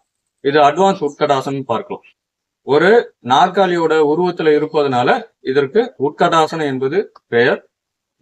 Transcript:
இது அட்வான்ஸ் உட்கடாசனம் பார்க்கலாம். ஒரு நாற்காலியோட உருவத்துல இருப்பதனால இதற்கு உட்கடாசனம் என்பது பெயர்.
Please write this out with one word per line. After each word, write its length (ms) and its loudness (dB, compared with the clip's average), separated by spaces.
இது 220 2
அட்வான்ஸ் 400 0
உட்கடாசனம் 640 -4
பார்க்கலாம். 340 -8
ஒரு 240 2
நாற்காலியோட 640 2
உருவத்துல 480 0
இருப்பதனால 500 -2
இதற்கு 300 0
உட்கடாசனம் 680 -2
என்பது 280 -4
பெயர். 240 2